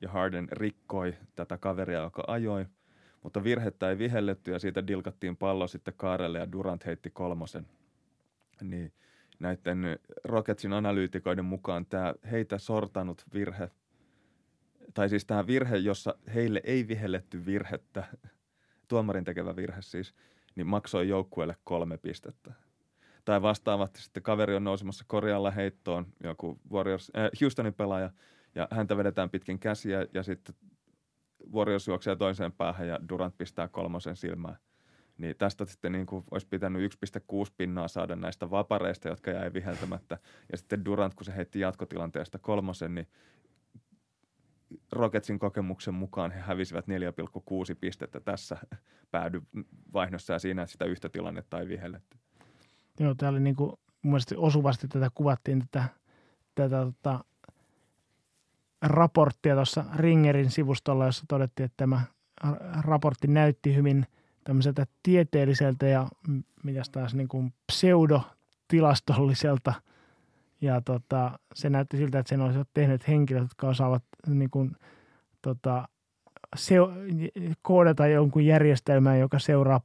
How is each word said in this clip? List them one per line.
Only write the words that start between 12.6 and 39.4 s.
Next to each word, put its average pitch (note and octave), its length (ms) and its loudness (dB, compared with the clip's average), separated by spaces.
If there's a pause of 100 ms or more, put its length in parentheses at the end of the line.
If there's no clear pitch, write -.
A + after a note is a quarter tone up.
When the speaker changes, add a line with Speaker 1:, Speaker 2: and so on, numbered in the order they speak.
Speaker 1:
virhe, G2 360 -8 (1200)
tai G2+ 160 0
siis G2+ 160 -2
tää G2+ 220 -2
virhe, B2 300 0
jossa G2 380 -2 (180)
heille A#2 300 0
ei B2 240 -2
vihelletty F#2 580 -8
virhettä, G2 580 -6 (440)
<laughs> - 400 -20
tuomarin G#2 360 0
tekevä F2 320 -6
virhe F#2 260 -8
siis, - 320 -12 (420)
niin E2+ 120 -8
maksoi F#2+ 420 -2
joukkueelle F#2 540 -4
kolme E2+ 340 -4
pistettä. - 560 -14 (720)
Tai G2+ 160 2
vastaavasti G2+ 600 -2
sitten - 220 -14
kaveri G#2 320 0
on G2 80 -2
nousemassa G2 440 -6
korjalla G2+ 440 -2
heittoon, F#2 560 -6 (160)
joku E2 360 -10 (120)
Warriors, F#2+ 460 -4
äh, G#2+ 120 0 (120)
Houstonin A#2+ 320 -2
pelaaja, F#2+ 360 -4 (460)
ja F2 160 -4
häntä G#2+ 260 -2
vedetään G2 320 -2
pitkin F#2+ 300 -8
käsiä, G#2 540 -4
ja F#2 100 -6
sitten - 320 -12 (960)
Warriors G#2 340 -2
juoksee F#2+ 280 -4
toiseen F#2+ 360 -4
päähän, F2 360 -6
ja E2+ 120 -6 (100)
Durant F2+ 280 -6
pistää F2 300 -8
kolmosen F2 480 -10
silmään. E2+ 420 -10 (600)
Niin E2 200 -8
tästä G2+ 280 -4
sitten, - 260 -8
niinku, F#2 400 -8
olisi F#2+ 160 -8
pitänyt F#2 340 -4
yksi G2+ 180 -4
piste - 280 -10
kuusi G2+ 300 -6
pinnaa F2+ 300 -4
saada F2 280 -6
näistä F2 340 -10
vapareista, F#2+ 580 -2
jotka D#2+ 240 -8
jäi F#2 220 -6